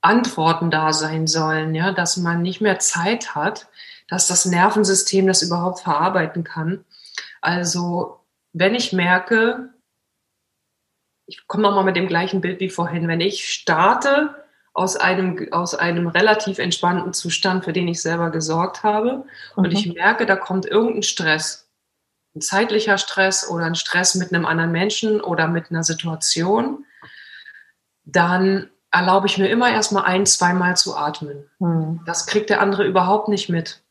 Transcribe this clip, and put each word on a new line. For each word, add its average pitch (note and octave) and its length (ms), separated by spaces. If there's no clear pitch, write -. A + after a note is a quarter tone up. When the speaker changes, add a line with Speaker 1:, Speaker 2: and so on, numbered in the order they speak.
Speaker 1:
Antworten E3+ 680
da D#3 220
sein D#3 360
sollen, D#3 460
ja, F3+ 200
dass F3 240
man E3+ 240
nicht F3+ 180
mehr G3+ 200
Zeit G3 560
hat, D3+ 320
dass F#3 180
das F3+ 180
Nervensystem F#3+ 840
das F#3 140
überhaupt F3 380
verarbeiten E3 640
kann. E3 400
Also F3 800
wenn F#3+ 240
ich A#3+ 160
merke, G3 760
ich - 220
komme G#3 160
noch G3+ 100
mal F#3+ 120
mit F#3 100
dem F3 140
gleichen F3+ 320
Bild F3+ 180
wie F#3+ 100
vorhin, E3+ 380
wenn E3 140
ich G3 280
starte B3 840
aus F#3+ 240
einem, F#3 540
aus F3 220
einem E3+ 340
relativ G3+ 520
entspannten F3+ 540
Zustand, F#3 500
für - 100
den F3 140
ich E3+ 140
selber E3+ 280
gesorgt D#3+ 540
habe, A3 400
und F#3 120
Speaker 2:
Mhm. D#3+ 40
Speaker 1:
ich F#3+ 220
merke, G3 320
da F#3+ 100
kommt F#3+ 300
irgendein A3 380
Stress, - 680
ein D#3 60
zeitlicher G#3+ 560
Stress F#3+ 500
oder E3+ 180
ein E3+ 100
Stress F3+ 400
mit F3+ 180
einem E3+ 120
anderen E3 260
Menschen G#3 500
oder E3 260
mit E3+ 220
einer E3 140
Situation, E3+ 1000
dann F#3 680
erlaube F#3 360
ich F#3+ 100
mir F#3+ 120
immer A#3+ 220
erstmal G#3+ 340
ein-, F#3+ 200
zweimal F3+ 520
zu - 180
atmen. D3 540
Speaker 2:
Mhm. E3 460
Speaker 1:
Das E3+ 220
kriegt G#3 220
der G3+ 120
andere G3 240
überhaupt F#3+ 420
nicht G3+ 220
mit. E3 420